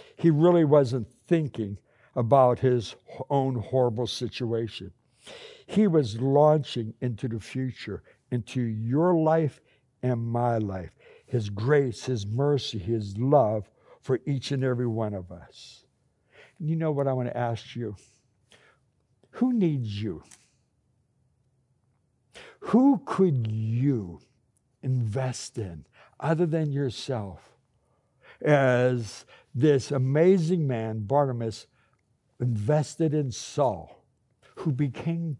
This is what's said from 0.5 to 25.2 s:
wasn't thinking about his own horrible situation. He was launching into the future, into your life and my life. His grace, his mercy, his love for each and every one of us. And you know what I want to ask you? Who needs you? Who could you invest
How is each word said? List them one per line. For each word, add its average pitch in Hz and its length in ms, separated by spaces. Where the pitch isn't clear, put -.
wasn't 135 420
thinking 117 520
about 123 440
his 123 360
own 135 260
horrible 123 520
situation. 113 840
He 208 220
was 131 320
launching 139 840
into 123 260
the 110 120
future, 120 640
into 123 300
your 120 540
life 160 460
and 117 220
my 120 320
life. 95 340
His 107 240
grace, 123 560
his 110 200
mercy, 131 520
his 101 400
love 117 520
for 131 240
each 139 260
and 135 120
every 123 240
one 110 260
of 90 180
us. - 540
And 151 120
you 165 60
know 160 160
what 139 160
I 131 60
want 123 160
to 120 80
ask 117 380
you? 107 200
Who 254 220
needs 135 480
you? 87 220
Who 254 440
could 143 440
you 110 720
invest 127 760